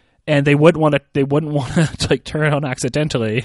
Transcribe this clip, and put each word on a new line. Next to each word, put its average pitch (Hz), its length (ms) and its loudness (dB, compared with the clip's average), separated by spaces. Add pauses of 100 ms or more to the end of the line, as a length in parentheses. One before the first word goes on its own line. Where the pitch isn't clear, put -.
(260)
And 143 200 0
they 143 100 4
wouldn't 151 260 4
wanna, 147 200 2 (120)
they 139 100 0
wouldn't 147 280 0
<laughs> - 20 -2
wanna, 143 360 0 (200)
like, 135 140 0
turn 156 240 -2
it 147 60 0
on 147 120 -2
accidentally. 127 800 -2